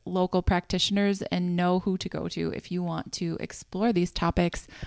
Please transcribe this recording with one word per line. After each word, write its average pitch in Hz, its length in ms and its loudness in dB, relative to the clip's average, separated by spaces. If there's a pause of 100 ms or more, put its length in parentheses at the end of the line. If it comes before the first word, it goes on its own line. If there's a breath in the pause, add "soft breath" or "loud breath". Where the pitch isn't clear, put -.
local 185 380 2
practitioners 196 800 2
and 175 340 0
know 180 240 4
who 185 200 0
to 196 100 -6
go 160 180 -4
to 165 240 -4
if - 220 -10
you 180 100 -2
want 165 300 -6
to 165 260 -4
explore - 540 -2
these 175 180 2
topics - 560 0 (200 loud breath)